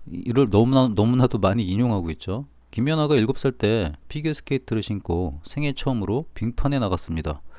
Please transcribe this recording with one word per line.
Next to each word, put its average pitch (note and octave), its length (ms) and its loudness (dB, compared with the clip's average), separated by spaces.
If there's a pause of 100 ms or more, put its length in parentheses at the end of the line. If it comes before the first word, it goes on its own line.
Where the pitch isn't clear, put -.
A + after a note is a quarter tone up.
(120)
이를 A#2+ 380 0
너무나, B2 400 4
너무나도 A#2 500 2
많이 G2 240 2
인용하고 G2 480 0
있죠. G2+ 340 -6 (260)
김연아가 D3+ 440 2
일곱 A#2 220 2
살 C3 160 0
때 G#2 400 0 (160)
피겨스케이트를 C#3+ 760 -4
신고 F2 600 -4
생애 C#3+ 280 -4
처음으로 A#2+ 600 -2
빙판에 C3+ 460 0
나갔습니다. E2 600 -4 (180)